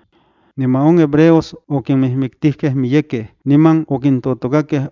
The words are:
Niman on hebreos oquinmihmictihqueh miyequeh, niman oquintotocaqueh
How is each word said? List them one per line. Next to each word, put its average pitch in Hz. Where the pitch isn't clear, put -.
Niman 131
on 165
hebreos 156
oquinmihmictihqueh 135
miyequeh, 127
niman 156
oquintotocaqueh 135